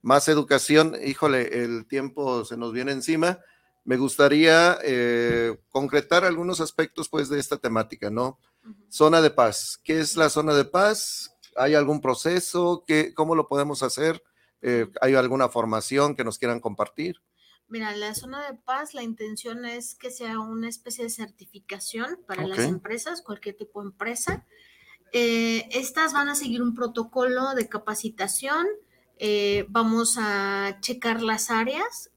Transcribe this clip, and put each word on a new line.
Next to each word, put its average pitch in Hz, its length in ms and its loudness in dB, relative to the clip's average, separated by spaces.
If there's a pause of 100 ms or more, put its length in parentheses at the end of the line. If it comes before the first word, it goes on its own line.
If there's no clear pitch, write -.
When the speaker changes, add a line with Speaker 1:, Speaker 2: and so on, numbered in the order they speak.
Speaker 1:
más 139 260 6
Educación. 151 680 4 (100)
Híjole, 135 580 0
el 117 240 -6
tiempo 135 580 -4
se 117 120 -12
nos 117 160 -8
viene 127 180 -4
encima. 160 480 0 (440)
Me 127 140 0
gustaría, 156 840 6
eh, 120 760 0 (120)
concretar 143 540 2
algunos 175 380 -2
aspectos, 156 480 -4
pues, 147 200 -2
de 143 100 0
esta 135 180 -4
temática, 113 520 -4
¿no? 123 300 -4 (240)
Speaker 2:
Ujú. - 120 -20 (140)
Speaker 1:
Zona 160 320 6
de 156 80 6
paz. - 540 0
¿Qué 160 160 0
es 156 180 -2
la 156 120 6
zona 151 260 0
de 139 100 6
paz? - 720 0 (200)
¿Hay 143 200 4
algún 147 260 2
proceso? 175 840 0
¿Qué, 156 260 2
cómo 160 220 0
lo 151 120 2
podemos 143 360 -2
hacer? 151 400 -2 (400)
Eh, 120 240 0 (140)
¿hay 131 140 4
alguna 127 340 2
formación 120 680 0
que 131 80 -6
nos 113 140 -6
quieran 120 220 -2
compartir? 120 560 -6 (520)
Speaker 2:
Mira, 220 280 -8
la 208 180 -8
zona 269 320 -12
de 269 120 -12
paz, 285 360 -8
la 269 80 -12
intención 226 640 -10
es 240 300 -12
que 247 160 -14
sea 220 280 -10
una 226 300 -8
especie 240 340 -12
de 233 60 -8
certificación 220 1160 -12
para 381 180 -8
las 196 140 -6
Speaker 1:
Ok. - 60 2
Speaker 2:
empresas, 226 580 -8
cualquier 202 320 -12
tipo 208 260 -16
de 202 60 -12
empresa. 240 580 -8 (680)
Eh, 226 580 0
estas 277 420 -2
van 285 160 0
a 285 60 -4
seguir 247 260 -4
un 240 140 -2
protocolo 247 800 -2
de 233 120 -2
capacitación. 269 1000 -4 (500)
Eh, 202 520 0
vamos 226 500 2
a 196 640 -2
checar 233 420 -4
las 220 260 -2
áreas, 269 680 -4